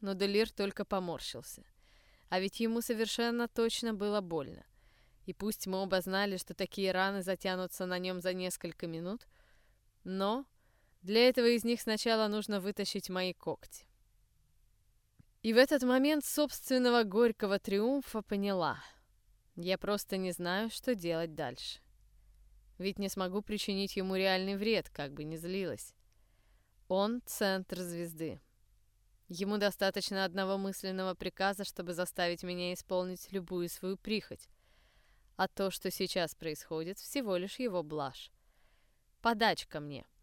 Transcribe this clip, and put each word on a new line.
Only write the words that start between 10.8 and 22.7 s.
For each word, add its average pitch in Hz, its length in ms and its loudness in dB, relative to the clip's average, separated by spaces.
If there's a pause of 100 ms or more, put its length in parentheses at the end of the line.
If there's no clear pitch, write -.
для 220 260 6
этого 247 200 6
из 240 160 6
них 233 180 0
сначала 220 460 2
нужно 208 320 -2
вытащить 196 500 -4
мои 185 240 -2
когти. - 520 -10 (1600)
И 226 120 0
в 220 40 10
этот 269 260 8
момент 269 420 6
собственного 247 800 4
горького 208 560 4
триумфа 226 640 0
поняла: 196 580 0 (760)
я 180 220 0
просто 202 400 -2
не 185 140 0
знаю, 180 380 -2
что - 260 -2
делать 170 400 -2
дальше. 135 440 -6 (1000)